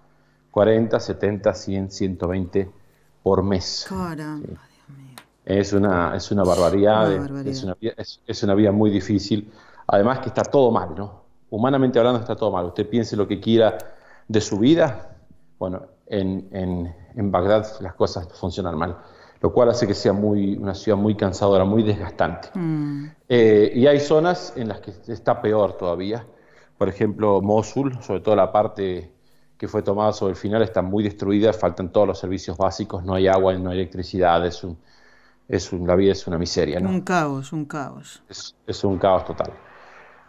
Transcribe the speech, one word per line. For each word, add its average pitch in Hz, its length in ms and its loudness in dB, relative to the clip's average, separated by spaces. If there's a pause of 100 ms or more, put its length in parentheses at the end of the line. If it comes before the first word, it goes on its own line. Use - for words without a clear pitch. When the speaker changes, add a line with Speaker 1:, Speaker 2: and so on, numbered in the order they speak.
(520)
Speaker 1:
Cuarenta, 110 480 4
setenta, 98 560 -2
cien, 95 340 -6
ciento 95 380 -4
veinte 92 420 -2 (540)
por 95 180 2
mes. 95 480 -4
Speaker 2:
Caramba, 156 560 -8
Speaker 1:
Sí. - 20 -12
Speaker 2:
Dios - 120 -16 (400)
mío. 135 160 -20 (300)
Speaker 1:
Es 98 280 0
una, 98 420 2
es 95 160 -8
una 101 120 2
barbaridad, 98 600 4
Speaker 2:
Una 98 100 0
Speaker 1:
es, 95 60 -4
Speaker 2:
barbaridad. 135 300 -8
Speaker 1:
es - 120 -8
una 92 100 -6
vida, 113 240 -8
es, - 280 -16
es 110 180 -8
una 101 100 2
vida 104 180 4
muy 104 200 4
difícil. 101 600 -2 (360)
Además 117 320 2
que - 100 -8
está 110 140 -2
todo 131 260 4
mal, 87 260 -2
¿no? 101 280 -12 (260)
Humanamente 127 480 2
hablando 120 220 4
está 107 160 -6
todo 104 160 -2
mal. 90 140 -2
Usted 101 220 -4
piense 113 280 -2
lo 101 120 0
que 98 120 -4
quiera 110 380 4 (500)
de 107 140 2
su 101 180 -4
vida. 143 560 2 (440)
Bueno, 92 240 -6 (240)
en, 95 440 -4
en, 90 440 -6 (200)
en 101 160 -2
Bagdad 98 340 2 (140)
las 92 140 -10
cosas 92 340 -4 (120)
funcionan 87 380 -6
mal, 87 200 -4 (440)
lo 101 120 0
cual 120 160 6
hace 113 180 2
que 101 60 0
sea 101 200 2
muy, 101 420 0
una 98 180 -6
ciudad 101 240 0
muy 104 180 2
cansadora, 95 480 2
muy 107 200 4
desgastante. 98 720 -4
Speaker 2:
Mm. 151 520 -4 (240)
Speaker 1:
Eh, 110 460 6
y 123 100 4
hay 143 140 6
zonas 165 560 0
en 120 120 -6
las 98 120 -10
que 101 140 -14 (140)
está 117 340 -4
peor 104 360 0
todavía. 95 480 -6 (520)
Por 95 120 0
ejemplo, 104 520 0
Mosul, 110 600 -2
sobre 95 180 -6
todo 107 160 2
la 98 160 4
parte 98 600 -2 (460)
que 107 100 -8
fue 104 160 -4
tomada 107 280 0
sobre 98 200 -2
el 92 60 -8
final, 107 260 0
está 95 180 -2
muy 98 220 -2
destruida, 104 500 2
faltan 87 360 -4
todos 104 180 4
los 95 120 -4
servicios 92 380 -8
básicos, 95 460 -4
no 92 100 -4
hay 95 140 4
agua, 95 260 4
no 92 160 -6
hay 90 80 -4
electricidad, 90 680 0
es 87 180 -6
un, 87 140 -10 (720)
es 95 240 -4
un, 87 160 -4
la 87 80 4
vida 98 160 4
es - 160 -4
una 85 100 -4
miseria, 85 420 -2
¿no? 190 100 -2
Speaker 2:
Un 185 120 -2
caos, 151 520 -4
un 151 120 -6
caos. 139 600 -14
Speaker 1:
Es, - 260 -18 (140)
es - 160 -6
un 98 140 0
caos 92 260 4
total. 78 300 -6 (760)